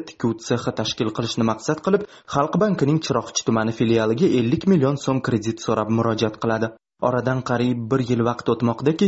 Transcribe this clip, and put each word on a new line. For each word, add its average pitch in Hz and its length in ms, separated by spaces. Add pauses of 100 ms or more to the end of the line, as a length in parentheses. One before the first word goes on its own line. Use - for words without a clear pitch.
tikuv - 320
sexi 120 400
tashkil 110 320
qilishni 117 340
maqsad 113 380
qilib, 196 240 (220)
Xalq 147 320
bankining 160 420
Chiroqchi - 420
tumani 113 300
filialiga 113 540
ellik 127 400
million 143 280
so'm 135 260
kredit 110 380
so'rab 107 300
murojaat 113 480
qiladi. 110 320 (320)
Oradan 123 400
qariyb 123 460
bir 131 180
yil 117 160
vaqt 117 280
o'tmoqdaki, 131 580